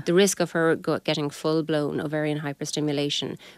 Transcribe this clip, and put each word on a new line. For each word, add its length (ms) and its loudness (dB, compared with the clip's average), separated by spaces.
The 80 2
risk 260 4
of 120 0
her 260 4
go-, 220 -2
getting 300 -2
full-blown 680 0
ovarian 400 -2
hyperstimulation, 1000 -2